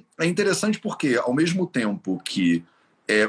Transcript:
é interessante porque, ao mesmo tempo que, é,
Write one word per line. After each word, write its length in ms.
é 80
interessante 540
porque, 420
ao 120
mesmo 340
tempo 560
que, 400
é, 220